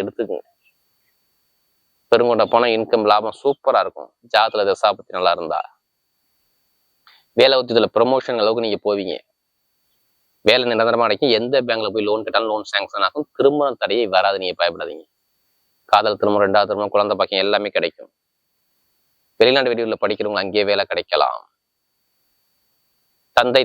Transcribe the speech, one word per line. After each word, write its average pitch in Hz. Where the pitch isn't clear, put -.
எடுத்துக்கோங்க. 98
பெருங்கொண்ட 117
போனா 120
இன்கம், 110
லாபம் 107
சூப்பரா 135
இருக்கும். -
ஜாதத்துல 110
தசாபத்தி 98
நல்லா 90
இருந்தா, 80
வேலை 131
உத்தியத்துல 117
ப்ரமோஷன் 123
அளவுக்கு 113
நீங்க 104
போவீங்க. 98
வேலை 123
நிரந்தரமா 117
கிடைக்கும். 113
எந்த 123
பேங்க்ல 113
போய் 107
லோன் 107
கேட்டாலும் 110
லோன் 107
சாங்ஷன் 101
ஆகும். 147
திருமணம் 139
தடையே 107
வராது, 98
நீங்க 90
பயப்படாதீங்க. 82
காதல் 104
திருமணம், 104
ரெண்டாவது 101
திருமணம், 104
குழந்தை 104
பாக்கியம் 95
எல்லாமே 104
கிடைக்கும். 85
வெளிநாடு 127
வெளியூர்ல 113
படிக்கிறவங்க 104
அங்கேயே 98
வேலை 98
கிடைக்கலாம். 71
தந்தை 123